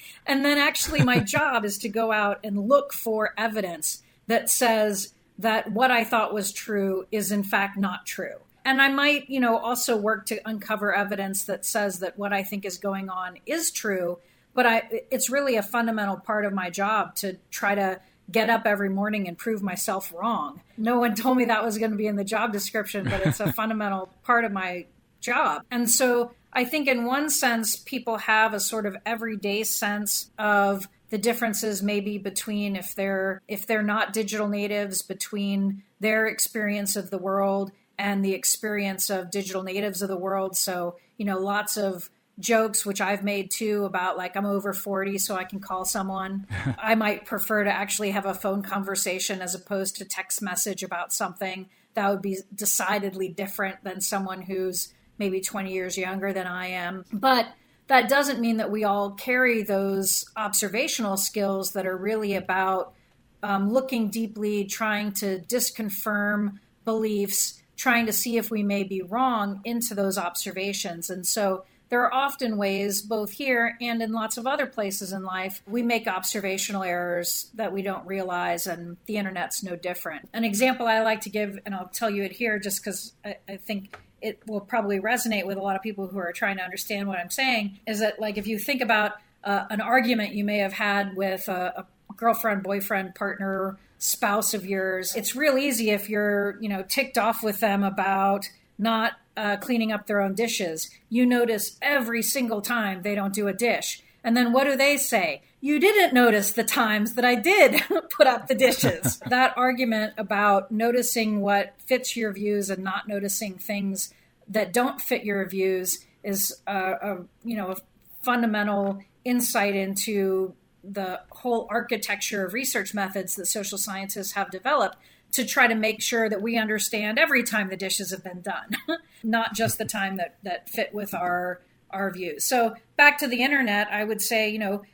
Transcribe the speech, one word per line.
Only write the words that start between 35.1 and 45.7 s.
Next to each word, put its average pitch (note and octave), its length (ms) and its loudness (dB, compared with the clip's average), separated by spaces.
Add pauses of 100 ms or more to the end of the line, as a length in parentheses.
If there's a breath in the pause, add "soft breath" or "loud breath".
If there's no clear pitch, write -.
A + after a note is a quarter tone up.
their A3 260 4
experience G#3 720 -2
of F#3+ 140 -6
the G3 80 -4
world G3 540 0 (300)
and G3 220 0
the F#3+ 100 2
experience G3+ 760 -2
of F#3 200 -2
digital F#3+ 320 -4
natives G3 400 -4
of G3 60 -2
the F#3+ 80 -2
world. F#3+ 400 -2
So, F3 400 -2 (200 soft breath)
you G#3+ 80 -6
know, F#3+ 140 0
lots G3+ 380 0
of G3 340 -2 (280)
jokes, A3 460 2
which G3+ 160 -4
I've G3 220 0
made G3 280 -2
too, G#3 340 0
about, F#3 320 -2
like, F3+ 200 -6
I'm G3 80 0
over G3+ 280 0
forty, G3 460 -2
so F#3+ 180 -2
I F#3 80 -4
can F#3+ 160 -10
call F#3 240 -6